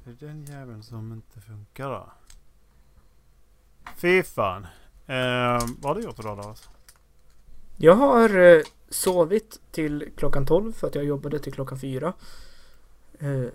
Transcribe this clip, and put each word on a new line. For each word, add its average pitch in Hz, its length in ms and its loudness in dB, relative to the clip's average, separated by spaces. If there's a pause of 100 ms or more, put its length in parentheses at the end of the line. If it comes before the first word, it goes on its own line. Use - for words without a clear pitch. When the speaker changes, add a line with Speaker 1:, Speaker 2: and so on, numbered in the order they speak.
Speaker 1:
är 120 60 -18
det 120 160 -20
den 151 180 -16
jäveln 131 380 -16
som 113 300 -14
inte 110 280 -20
funkar 107 480 -14
då? 101 200 -12 (1900)
Fy 180 280 2
fan. 98 400 -4 (420)
Eh, 123 540 -2 (200)
vad 160 40 -14
har 147 120 -2
du 220 60 -6
gjort 180 180 -12
idag 107 180 -10
då? 104 180 -12 (1200)
Speaker 2:
Jag 160 180 8
har, 233 420 4
eh, 175 240 10 (280)
sovit 180 720 -2 (100)
till 147 460 -6
klockan 139 280 4
tolv 196 260 2
för - 160 -6
att 135 80 -8
jag 143 100 -2
jobbade 143 340 -4
till 139 140 -10
klockan 135 260 -8
fyra. 139 340 -6 (1080)
Eh, 139 360 -4